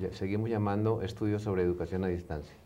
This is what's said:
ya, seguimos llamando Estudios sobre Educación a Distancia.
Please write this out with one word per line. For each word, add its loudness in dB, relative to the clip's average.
ya, -2
seguimos 0
llamando 2
Estudios -2
sobre 2
Educación 0
a 0
Distancia. -4